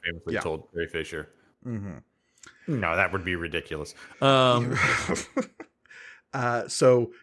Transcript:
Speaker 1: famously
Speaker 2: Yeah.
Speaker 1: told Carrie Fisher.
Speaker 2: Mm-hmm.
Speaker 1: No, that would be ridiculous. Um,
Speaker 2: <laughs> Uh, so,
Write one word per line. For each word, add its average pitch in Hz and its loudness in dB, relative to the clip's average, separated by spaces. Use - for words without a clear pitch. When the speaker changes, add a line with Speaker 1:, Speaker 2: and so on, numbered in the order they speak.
Speaker 1:
famously 85 -8
Speaker 2:
Yeah. - -2
Speaker 1:
told 78 -8
Carrie 85 -4
Fisher. 80 -8
Speaker 2:
Mm-hmm. - -10
Speaker 1:
No, 85 0
that 92 2
would 92 -4
be 90 -2
ridiculous. 82 -6
Um, 127 4
Speaker 2:
<laughs> - 2
Uh, 120 -2
so, 123 4